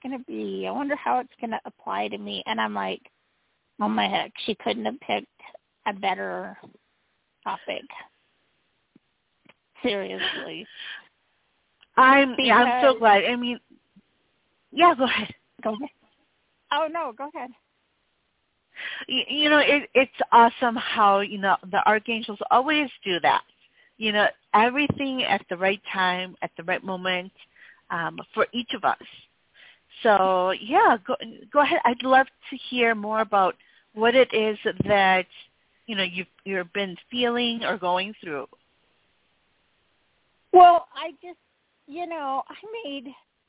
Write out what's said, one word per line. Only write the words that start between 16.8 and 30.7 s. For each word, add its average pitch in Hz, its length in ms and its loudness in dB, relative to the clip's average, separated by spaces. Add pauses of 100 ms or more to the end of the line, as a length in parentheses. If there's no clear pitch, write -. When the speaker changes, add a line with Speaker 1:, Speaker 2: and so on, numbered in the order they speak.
Speaker 1:
no, 320 260 -8
go 277 160 -12
ahead. 262 180 -12 (1600)
Speaker 2:
Y-, 254 220 -6
you 294 200 0
know, 302 100 6
it, 285 340 2
it's 262 180 2 (200)
awesome 233 440 4
how, 202 440 2
you 202 180 -6
know, 190 180 0 (160)
the 202 160 0
archangels 214 520 -2 (120)
always 277 380 2 (140)
do 180 180 -2
that. 147 220 2 (540)
You 220 140 -2
know, 208 160 2 (260)
everything 262 720 0
at - 260 -2
the 180 60 -6
right 190 260 -2 (120)
time, 185 480 -2
at 175 160 -8
the 170 60 -16
right 175 200 -4
moment, 185 480 -6 (600)
um, 165 280 -6 (140)
for - 200 0
each 233 200 -8
of 214 100 -8
us. 135 140 0 (1040)
So, 190 560 4
yeah, 285 380 4 (100)